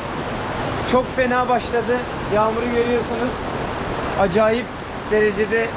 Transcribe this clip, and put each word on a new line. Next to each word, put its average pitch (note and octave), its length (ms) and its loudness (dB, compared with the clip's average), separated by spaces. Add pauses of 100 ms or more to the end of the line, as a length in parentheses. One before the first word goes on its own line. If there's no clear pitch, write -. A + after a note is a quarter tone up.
(920)
çok B3 240 2
fena B3 340 2
başladı. A#3 480 0 (380)
Yağmuru A3 300 2
görüyorsunuz. A#3+ 680 0 (840)
Acayip G#3+ 460 4 (460)
derecede G#3+ 640 2